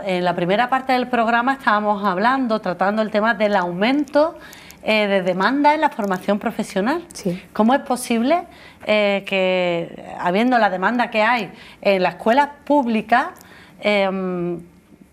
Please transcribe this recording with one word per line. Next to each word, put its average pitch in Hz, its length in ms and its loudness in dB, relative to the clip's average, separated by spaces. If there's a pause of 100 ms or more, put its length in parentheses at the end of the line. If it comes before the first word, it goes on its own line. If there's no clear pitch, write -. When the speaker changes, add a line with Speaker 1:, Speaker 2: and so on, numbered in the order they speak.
Speaker 1:
en 180 180 -2
la 175 100 0
primera 196 360 0
parte 262 240 0
del 247 140 0
programa 233 460 0
estábamos 208 500 0
hablando, 220 560 0
tratando 196 420 -2
el 208 80 -2
tema 220 240 0
del 208 220 0
aumento, 262 800 0 (460)
eh, 214 240 2
de 196 160 2
demanda 233 520 2
en 311 60 -2
la 294 100 2
formación 202 480 -2
profesional. 226 640 -4 (100)
Speaker 2:
Sí. 180 280 -6 (120)
Speaker 1:
¿Cómo 220 220 4
es 277 60 2
posible, 262 640 -2 (440)
eh, 202 400 2
que, 180 800 -2 (160)
habiendo 233 380 2
la 208 120 4
demanda 214 400 0
que 214 120 2
hay 226 280 0 (320)
en 196 200 2
la 175 80 2
escuela 269 420 0 (120)
pública, 254 680 0 (480)
em, 185 800 -2 (520)